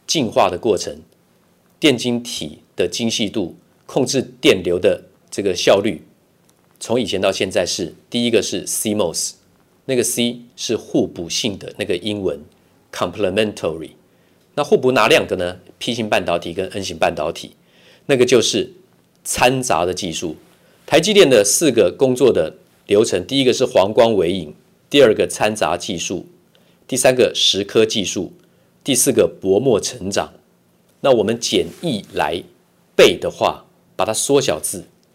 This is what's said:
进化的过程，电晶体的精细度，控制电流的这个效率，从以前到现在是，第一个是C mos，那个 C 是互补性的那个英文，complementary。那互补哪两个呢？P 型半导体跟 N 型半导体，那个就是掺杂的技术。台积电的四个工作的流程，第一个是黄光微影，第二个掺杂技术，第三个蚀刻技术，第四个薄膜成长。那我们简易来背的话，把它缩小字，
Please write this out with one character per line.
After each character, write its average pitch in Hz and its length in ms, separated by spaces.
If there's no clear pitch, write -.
进 139 220
化 101 220
的 87 80
过 85 200
程， 78 240
电 139 180
晶 120 240
体 - 380
的 110 120
精 113 220
细 104 200
度， 92 260
控 135 200
制 131 160
电 107 220
流 87 140
的 90 260
这 - 100
个 98 140
效 104 240
率， 98 240
从 117 200
以 113 60
前 92 160
到 98 100
现 95 180
在 92 160
是， 85 280
第 120 160
一 120 40
个 110 120
是 - 260
C - 260
mos， 92 400
那 135 100
个 120 80
C 120 360
是 - 200
互 127 320
补 85 220
性 98 280
的 - 200
那 104 80
个 92 120
英 104 240
文， 76 180
complementary。 95 1000
那 147 80
互 - 140
补 127 140
哪 117 160
两 131 180
个 92 120
呢？ 90 220
P 123 140
型 113 140
半 107 160
导 85 140
体 85 160
跟 92 160
N 101 140
型 90 140
半 85 180
导 80 160
体， - 240
那 143 100
个 123 100
就 123 160
是 101 300
掺 131 400
杂 87 220
的 92 80
技 90 200
术。 78 220
台 147 140
积 190 140
电 185 160
的 113 140
四 147 280
个 117 260
工 131 180
作 123 160
的 82 240
流 104 160
程， 92 220
第 135 140
一 131 60
个 120 60
是 123 140
黄 101 280
光 117 200
微 87 180
影， 82 220
第 143 120
二 110 120
个 95 140
掺 107 280
杂 85 200
技 87 220
术， - 300
第 135 40
三 131 180
个 117 180
蚀 - 320
刻 110 220
技 101 180
术， 85 260
第 139 100
四 131 180
个 107 160
薄 95 320
膜 120 200
成 - 320
长。 87 200
那 139 100
我 113 120
们 110 160
简 90 260
易 123 320
来 85 300
背 117 220
的 87 140
话， 87 340
把 92 100
它 110 80
缩 139 260
小 90 200
字， 87 260